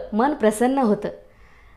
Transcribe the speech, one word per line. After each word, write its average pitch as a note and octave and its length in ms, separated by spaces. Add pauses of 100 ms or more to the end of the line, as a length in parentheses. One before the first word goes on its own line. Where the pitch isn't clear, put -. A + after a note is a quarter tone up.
(120)
मन B3 220
प्रसन्न B3 460
होतं. G3+ 280 (680)